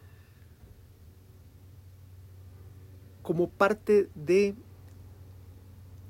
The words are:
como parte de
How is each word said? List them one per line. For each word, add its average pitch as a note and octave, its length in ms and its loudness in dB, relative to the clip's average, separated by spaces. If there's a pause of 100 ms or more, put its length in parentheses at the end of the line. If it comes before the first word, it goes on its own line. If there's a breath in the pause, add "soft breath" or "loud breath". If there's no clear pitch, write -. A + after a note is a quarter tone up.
(3250 soft breath)
como E3+ 280 0
parte G#3 640 4
de G3 440 2 (1500)